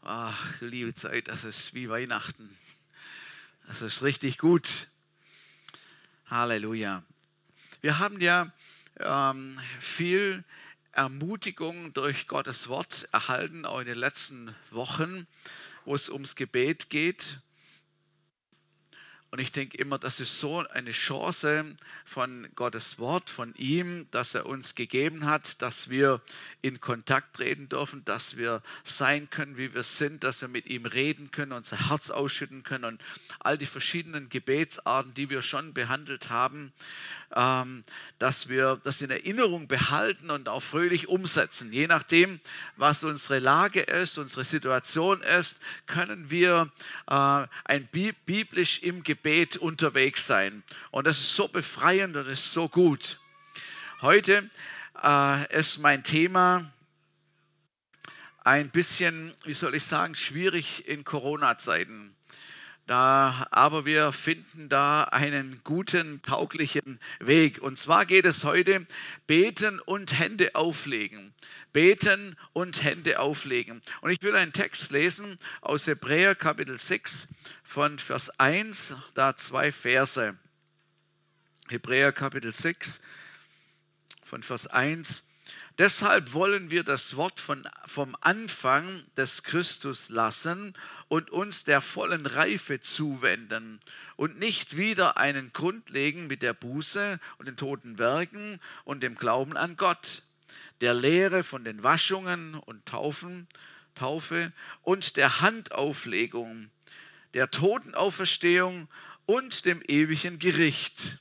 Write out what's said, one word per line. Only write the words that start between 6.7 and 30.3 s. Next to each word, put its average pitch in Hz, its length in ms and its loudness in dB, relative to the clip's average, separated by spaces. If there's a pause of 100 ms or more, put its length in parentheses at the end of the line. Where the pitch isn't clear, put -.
Wir 151 180 0
haben 202 220 -2
ja, 175 300 4 (480)
ähm, 135 600 -2 (200)
viel 185 640 -2 (480)
Ermutigung 160 1000 -4
durch 139 340 -4
Gottes 135 400 -6
Wort - 440 -4
erhalten, 147 540 -2
auch 127 140 -6
in 123 80 -8
den 120 100 -8
letzten 120 580 -4 (140)
Wochen, 160 560 -6 (600)
wo 143 100 -4
es - 140 -2
ums 135 260 -8
Gebet 131 540 -2
geht. 151 500 -4 (1900)
Und 127 80 -10
ich 127 140 -4
denke 135 240 -6
immer, 139 200 -4
das - 220 -4
ist - 220 0
so 156 300 -4
eine 123 200 -6
Chance 151 840 -2 (300)
von 127 520 -8
Gottes 117 440 -4
Wort, 143 300 -2
von 117 260 -10
ihm, 170 560 -2
dass - 240 -2
er 101 100 -4
uns 131 300 -6
gegeben 147 500 -2
hat, 151 360 -2
dass - 280 -2
wir 131 320 4 (400)
in 127 200 -6
Kontakt 127 560 -2
treten 139 320 -4
dürfen, 139 340 -6
dass 117 320 -4
wir 117 260 -4 (220)
sein 147 460 0
können, 143 260 -8
wie 123 180 -8
wir 120 100 -4
sind, 147 420 -2
dass 131 160 -2